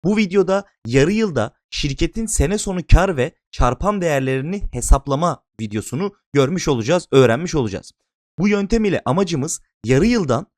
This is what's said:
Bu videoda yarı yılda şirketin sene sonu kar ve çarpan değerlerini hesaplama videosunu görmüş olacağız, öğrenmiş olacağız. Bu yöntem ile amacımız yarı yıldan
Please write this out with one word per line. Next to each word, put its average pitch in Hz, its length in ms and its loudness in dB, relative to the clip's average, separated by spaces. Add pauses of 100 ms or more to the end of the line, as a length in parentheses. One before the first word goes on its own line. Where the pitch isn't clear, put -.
Bu 202 120 0
videoda 190 480 0 (220)
yarı 135 260 2
yılda 170 420 -2 (160)
şirketin - 560 -4
sene 185 320 -2
sonu 185 220 -4 (120)
kar 180 240 4
ve 127 160 -2 (180)
çarpan 170 500 0
değerlerini 143 640 -2 (100)
hesaplama 139 720 0 (160)
videosunu 110 540 -6 (180)
görmüş 139 360 2
olacağız, 139 440 0
öğrenmiş 135 420 4
olacağız. 110 380 -4 (460)
Bu 208 100 0
yöntem 208 360 0
ile 170 200 0
amacımız 165 560 -2 (240)
yarı 135 220 2
yıldan 180 400 0 (120)